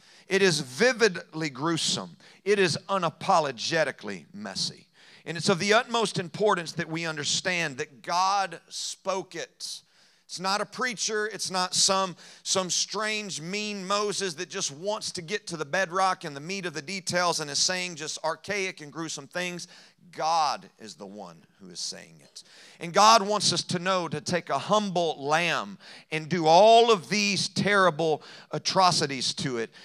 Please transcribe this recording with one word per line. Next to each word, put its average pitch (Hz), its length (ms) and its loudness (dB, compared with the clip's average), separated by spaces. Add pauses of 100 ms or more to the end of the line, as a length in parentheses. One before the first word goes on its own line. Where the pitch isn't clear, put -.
(280)
It 190 140 2
is 170 180 4
vividly 175 880 0
gruesome. 135 720 -4 (260)
It 202 140 2
is 180 280 2
unapologetically 147 1500 0
messy. 98 540 -10 (360)
And 165 140 -8
it's 156 100 0
of 196 100 4
the 202 140 2
utmost 233 460 2
importance 180 540 0
that 160 180 -6
we 165 160 -4
understand 156 720 -2
that 139 240 -10
God 185 640 0
spoke - 640 -6
it. - 460 -10 (460)
It's - 120 -12
not 190 220 0
a 208 60 -4
preacher. 214 600 -4
It's 196 240 -8
not 180 240 -2
some, 190 400 2 (280)
some 185 280 0
strange, 208 720 -4
mean 202 460 -6
Moses 196 480 -2
that 160 160 -10
just 180 200 -4
wants 190 420 -6
to 185 100 -10
get 196 260 -8
to 170 80 -8
the 156 80 -8
bedrock 185 600 0
and 147 120 -10
the 139 40 -10
meat 180 260 -8
of 165 80 -8
the 156 80 -8
details 175 580 -2
and 147 100 -6
is 139 80 -4
saying 180 380 -2
just 147 260 -8
archaic 185 600 -6
and 147 100 -16
gruesome 151 340 -10
things. 175 400 -8 (460)
God 156 640 0
is 110 160 -16
the 101 120 -16
one 92 380 -16 (160)
who 95 80 -20
is 85 120 -14
saying 85 400 -12
it. - 220 -20 (380)
And 170 120 -10
God 208 300 8
wants 202 300 0
us 160 120 -2
to 180 140 -4
know 180 300 0
to 151 120 -6
take 170 300 -4
a 139 80 0
humble 170 640 0
lamb 139 560 0 (320)
and 156 180 -4
do 165 180 0
all 220 440 10
of 180 180 2
these 202 400 0
terrible 165 760 2 (280)
atrocities 151 840 2
to 127 240 -4
it. 113 120 -4 (140)